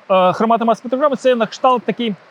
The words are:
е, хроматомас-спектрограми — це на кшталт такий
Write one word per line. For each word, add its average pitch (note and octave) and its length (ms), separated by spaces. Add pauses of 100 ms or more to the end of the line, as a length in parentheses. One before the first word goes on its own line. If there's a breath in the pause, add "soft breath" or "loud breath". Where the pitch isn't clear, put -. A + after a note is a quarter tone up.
е, G3 40
хроматомас-спектрограми — A3+ 1040
це B3+ 180
на A3+ 100
кшталт B3+ 380
такий A3 320 (160)